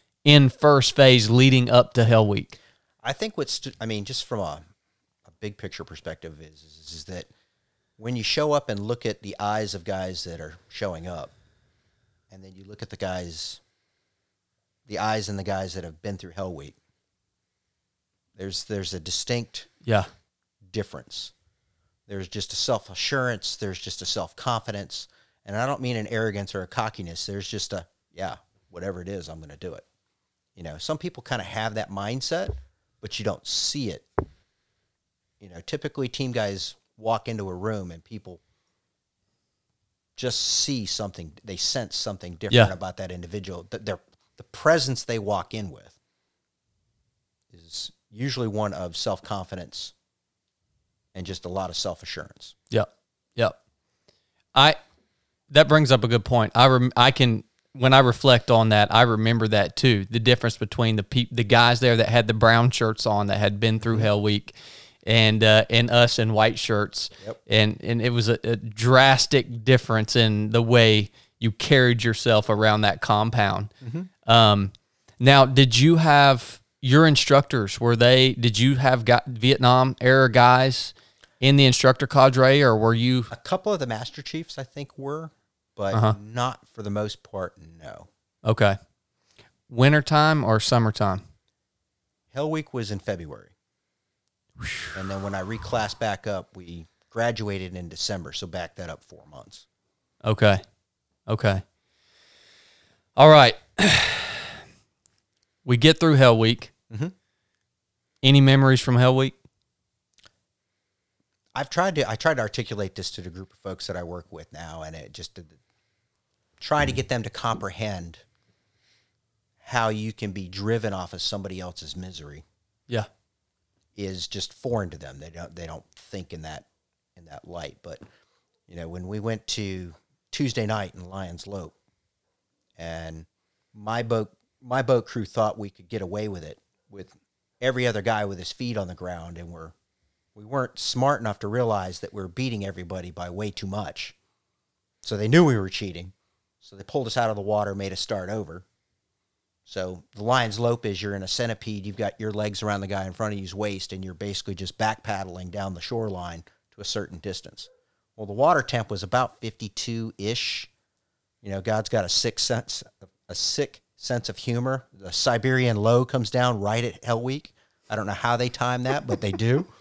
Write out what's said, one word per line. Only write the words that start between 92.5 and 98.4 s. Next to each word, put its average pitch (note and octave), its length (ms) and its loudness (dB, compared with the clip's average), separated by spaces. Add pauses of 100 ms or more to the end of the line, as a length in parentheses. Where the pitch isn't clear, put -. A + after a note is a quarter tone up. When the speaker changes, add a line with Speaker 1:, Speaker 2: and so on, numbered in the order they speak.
Speaker 2:
was A#2 180 -6
in G2+ 80 -6
February. D2 520 -10 (1080)
Speaker 1:
Whew. G2+ 100 -12 (340)
Speaker 2:
And F#2+ 100 -10
then G2 120 -8
when G2+ 120 -8
I F#2+ 60 -6
reclassed G#2+ 580 -6
back G#2 280 -6
up, G2 280 -8
we E2+ 320 -18 (220)
graduated G#2 640 -6
in F2 140 -12
December, E2+ 420 -8
so - 160 -10